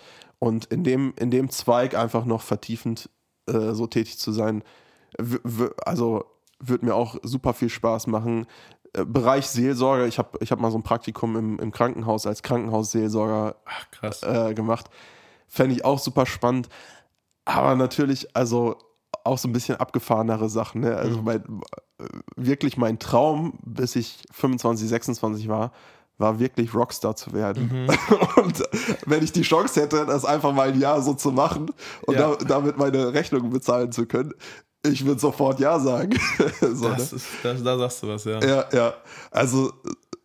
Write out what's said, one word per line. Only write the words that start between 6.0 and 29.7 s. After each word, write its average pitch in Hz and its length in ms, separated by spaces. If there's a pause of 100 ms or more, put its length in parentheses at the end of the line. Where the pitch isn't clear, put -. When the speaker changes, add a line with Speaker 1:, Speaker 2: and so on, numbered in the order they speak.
Speaker 1:
würd 123 240
mir 113 120
auch 117 260
super 127 320
viel 120 160
Spaß 113 380
machen. 113 400 (460)
Äh, 95 120
Bereich 131 420
Seelsorge, 127 600
ich 110 100
hab, - 240
ich 117 100
hab 123 80
mal 113 120
so 110 60
ein 113 60
Praktikum 117 520
im, 110 240
im 107 120
Krankenhaus 113 540
als 104 180
Krankenhausseelsorger, 110 1200
Speaker 2:
Ach, - 260
krass. - 320
Speaker 1:
äh, 113 300
gemacht. 110 360 (600)
Fänd 127 240
ich 120 100
auch 135 160
super 135 260
spannend. 123 440 (760)
Aber 135 300
natürlich, 131 600
also 120 420 (480)
auch 131 120
so 127 100
ein 120 60
bisschen 120 240
abgefahrenere 110 720
Sachen, 110 320
ne? 117 160
Also 120 220
Speaker 2:
Mhm. 110 40
Speaker 1:
mein, 113 200 (920)
wirklich 135 400
mein 113 240
Traum, 156 640
bis 120 320
ich - 360
fünfundzwanzig, 117 580
sechsundzwanzig 110 580
war, 110 240 (460)
war 110 220
wirklich 117 340
Rockstar 110 420
zu - 180
werden. 110 380 (160)
Speaker 2:
Mhm. - 0 (480)
Speaker 1:
<laughs> 233 80
Und 170 200 (420)
wenn 151 180
ich 156 80
die 170 100
Chance 160 400